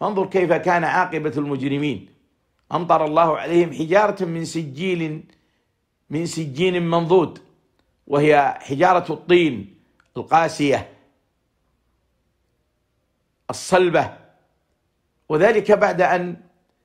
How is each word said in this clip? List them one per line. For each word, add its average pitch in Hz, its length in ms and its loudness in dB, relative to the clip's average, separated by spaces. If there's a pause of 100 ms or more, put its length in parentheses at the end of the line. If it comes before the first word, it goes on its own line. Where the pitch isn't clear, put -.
فانظر 196 260 -2
كيف 185 260 0
كان 170 320 0
عاقبة 156 520 -2
المجرمين، 139 720 -4 (640)
أمطر 160 320 0
الله 156 340 2
عليهم 165 340 0
حجارة 190 520 0
من 165 200 -6
سجيل، 160 800 -6 (840)
من 160 160 -4
سجين 165 640 -2
منضود، 170 480 0 (680)
وهي 143 540 2
حجارة 170 520 0
الطين 151 600 0 (420)
القاسية 143 720 0 (2500)
الصلبة، 165 600 2 (1160)
وذلك 202 440 4
بعد 190 280 2
أن 180 360 0 (480)